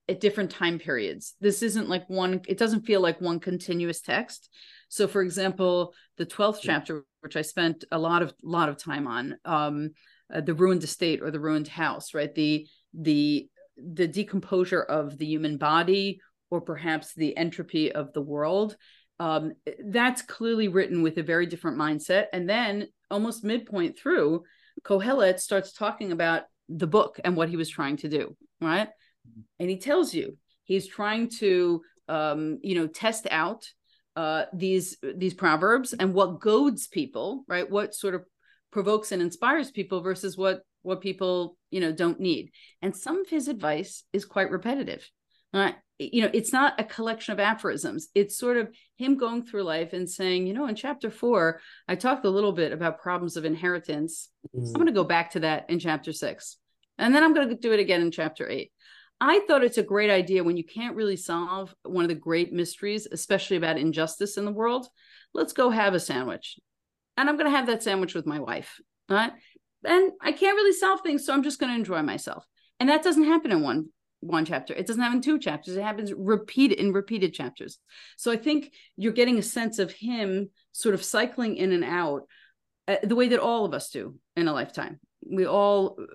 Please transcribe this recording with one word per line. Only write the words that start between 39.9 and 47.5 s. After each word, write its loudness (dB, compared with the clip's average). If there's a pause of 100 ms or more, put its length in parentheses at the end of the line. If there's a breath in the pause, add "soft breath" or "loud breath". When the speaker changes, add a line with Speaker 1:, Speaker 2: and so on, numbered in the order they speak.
Speaker 1:
versus -6
what, 0 (200)
what -4
people, -2 (140)
you -2
know, 0
don't 0
need. -2 (320 soft breath)
And -2
some -4
of -4
his -2
advice -4
is -2
quite -2
repetitive. -4 (440)
Uh, 2 (260)
you 0
know, 2
it's 0
not 2
a -2
collection -6
of -2
aphorisms. -2